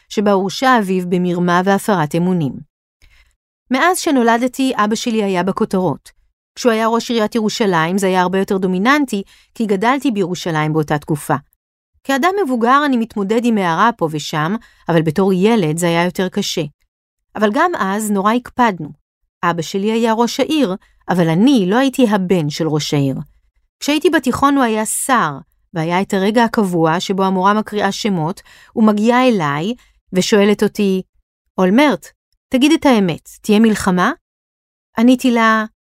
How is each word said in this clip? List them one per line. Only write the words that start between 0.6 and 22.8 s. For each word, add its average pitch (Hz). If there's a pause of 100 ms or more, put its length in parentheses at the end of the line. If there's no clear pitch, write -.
אביו 185
במרמה 175
והפרת 196
אמונים. 170 (1160)
מאז 330
שנולדתי, 247
אבא 208
שלי 220
היה 185
בכותרות. 185 (440)
כשהוא 233
היה 220
ראש 233
עיריית 214
ירושלים, 196
זה 190
היה 185
הרבה 180
יותר 196
דומיננטי, 196 (320)
כי 226
גדלתי 233
בירושלים 170
באותה 151
תקופה. 147 (720)
כאדם 269 (140)
מבוגר 254
אני 269
מתמודד 220
עם 226
הערה 185
פה 165
ושם, 156 (340)
אבל 165
בתור 190
ילד 185
זה 175
היה 170
יותר 185
קשה. 190 (720)
אבל 208
גם 330
אז 208
נורא 202
הקפדנו. 220 (560)
אבא 170
שלי 202
היה 226
ראש 233
העיר, 254 (320)
אבל 175
אני 202
לא 202
הייתי 262
הבן 180
של 160
ראש 147